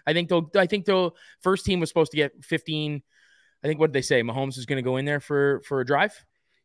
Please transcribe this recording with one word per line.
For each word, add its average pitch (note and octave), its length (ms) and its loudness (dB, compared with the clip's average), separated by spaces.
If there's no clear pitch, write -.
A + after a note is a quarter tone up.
I D#3 80 2
think E3+ 160 -2
they'll, E3 260 0
I F#3+ 120 4
think G3+ 180 -4
they'll, F#3 300 2
first F#3 240 0
team F#3 140 2
was D#3+ 100 0
supposed D#3+ 220 2
to D3 60 -10
get D3 160 2
fifteen. D3+ 580 -4
I C#3+ 60 -6
think, D3+ 120 -2
what D#3 80 6
did C#3+ 60 -4
they C3+ 100 0
say? C3 180 2
Mahomes B2+ 360 -4
is B2 80 -12
gonna C3+ 160 -4
go B2+ 160 -2
in C3+ 80 -2
there D3 140 -2
for, C#3+ 460 0
for C#3 160 -2
a B2+ 40 -4
drive? D3 380 0